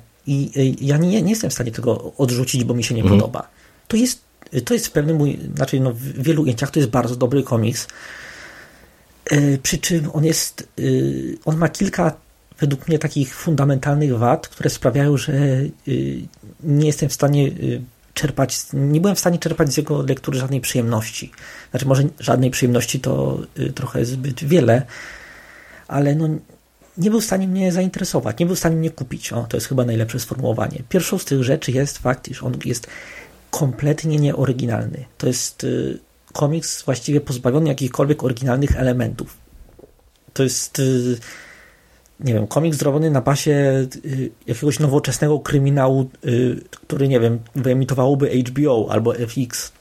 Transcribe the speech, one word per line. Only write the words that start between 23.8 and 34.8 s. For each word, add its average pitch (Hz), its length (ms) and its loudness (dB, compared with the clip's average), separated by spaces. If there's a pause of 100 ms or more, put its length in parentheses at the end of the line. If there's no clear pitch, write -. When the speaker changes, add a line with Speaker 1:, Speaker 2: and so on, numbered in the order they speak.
Speaker 1:
zbyt 131 380 -6
wiele, 139 420 4 (1040)
ale 143 280 2
no, 156 140 0 (680)
nie 190 140 2
był 220 100 2
w 220 40 -4
stanie 190 220 0
mnie 185 240 2
zainteresować, 170 680 -2
nie 170 60 4
był 180 100 0
w 170 40 -4
stanie 165 160 2
mnie 160 160 0
kupić. - 420 -10
O, 117 160 -2
to 123 80 -2
jest 117 100 -4
chyba 127 180 2
najlepsze 113 340 -2
sformułowanie. 120 720 -2
Pierwszą 185 280 0
z - 80 -6
tych 135 180 2
rzeczy 135 280 0
jest 135 260 -2
fakt, - 300 -4
iż 131 160 -12
on 123 100 -4 (120)
jest - 220 -4 (640)
kompletnie 151 640 0
nieoryginalny. 131 880 0 (120)